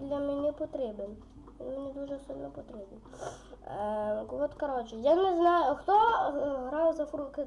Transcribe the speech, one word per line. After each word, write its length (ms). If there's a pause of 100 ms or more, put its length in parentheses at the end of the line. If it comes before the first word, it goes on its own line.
для 100
мене 340
потрібен. 640 (440)
Він 180
мені 140
дуже 260
сильно 320
потрібен. 480 (680)
Е, 640
от, 260
коротше, 420
я 200
не 200
знаю, 380
хто, 180
е, 760
грав 240
за 140
Фрукт 400